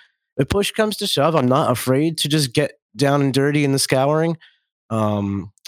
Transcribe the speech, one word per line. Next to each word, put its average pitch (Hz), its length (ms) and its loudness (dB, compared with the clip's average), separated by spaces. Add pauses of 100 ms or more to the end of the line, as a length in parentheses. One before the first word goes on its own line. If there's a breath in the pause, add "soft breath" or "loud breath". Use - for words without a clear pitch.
(360 soft breath)
if 143 120 0
push 196 240 -2
comes 214 240 -2
to 208 100 -6
shove, 160 300 0
I'm 127 100 2
not 127 240 2
afraid 139 480 0
to 151 100 -2
just 139 240 0
get 147 200 0 (240)
down 139 260 2
and 139 100 0
dirty 143 320 2
in 139 80 2
the 139 60 2
Scouring. 156 580 0 (540 soft breath)
Um, 101 640 -2 (160)